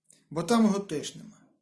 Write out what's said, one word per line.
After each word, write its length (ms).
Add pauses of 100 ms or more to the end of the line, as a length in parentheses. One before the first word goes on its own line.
(320)
бо 120
там 200
його 160
теж 360
нема. 220 (240)